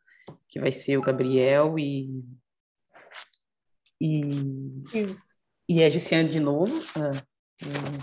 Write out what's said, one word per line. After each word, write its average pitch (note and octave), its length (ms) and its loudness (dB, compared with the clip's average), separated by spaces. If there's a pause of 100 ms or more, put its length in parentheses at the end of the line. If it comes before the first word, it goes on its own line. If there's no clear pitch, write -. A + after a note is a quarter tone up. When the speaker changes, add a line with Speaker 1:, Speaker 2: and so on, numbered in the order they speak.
(480)
Speaker 1:
que - 120 -10
vai C3+ 100 0
ser C#3 260 -2
o C3+ 60 2
Gabriel C3 720 4
e, C3+ 480 -4 (1800)
e, D#3 220 0 (680)
Speaker 2:
Sim. G3+ 280 -4 (520)
Speaker 1:
e E3+ 140 6
a D#3 80 8
Giciane E3 380 2
de D#3 100 -2
novo. D3+ 340 2 (240)
É, D3 200 -2 (480)
é, D3+ 40 -10 (340)